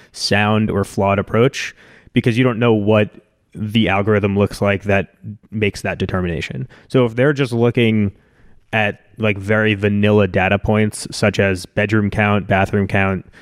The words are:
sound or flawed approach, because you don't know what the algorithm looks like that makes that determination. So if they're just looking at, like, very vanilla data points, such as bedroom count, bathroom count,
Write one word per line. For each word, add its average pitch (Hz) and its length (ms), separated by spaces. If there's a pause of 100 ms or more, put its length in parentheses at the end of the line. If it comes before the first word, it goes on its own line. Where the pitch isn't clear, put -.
(120)
sound 107 580
or 98 140
flawed 98 340
approach, 110 580 (380)
because 117 240
you 127 60
don't 120 160
know 120 140
what 107 360 (440)
the 107 360
algorithm 98 480
looks 101 240
like 101 220
that 98 320 (340)
makes 104 320
that 95 160
determination. 92 680 (220)
So 127 160
if 113 100
they're 135 180
just 131 180
looking 117 640 (560)
at, 107 280 (180)
like, 107 220
very 107 340
vanilla 104 540
data 95 320
points, 107 500
such - 300
as 95 260
bedroom 104 460
count, 104 340
bathroom 98 420
count, 95 380 (160)